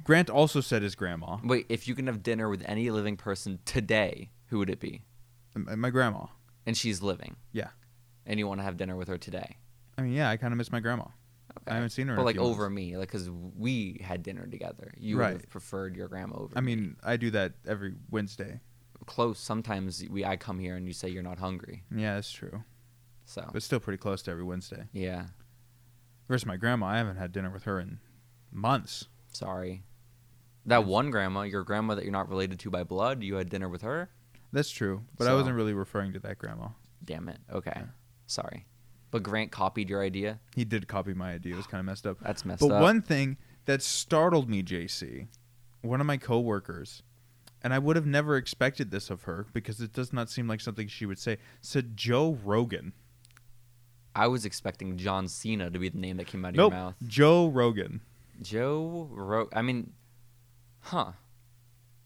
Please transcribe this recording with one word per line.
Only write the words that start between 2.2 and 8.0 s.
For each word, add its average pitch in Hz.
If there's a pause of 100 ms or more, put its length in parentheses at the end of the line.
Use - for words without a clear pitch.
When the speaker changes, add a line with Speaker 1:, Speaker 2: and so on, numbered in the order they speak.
Speaker 2:
dinner 110
with 95
any 110
living 104
person 98
today, 107 (160)
who 117
would 98
it 90
be? - (500)
Speaker 1:
M-, 107
my 123
grandma. 123 (400)
Speaker 2:
And 113
she's 104
living? 92 (160)
Speaker 1:
Yeah. 110 (560)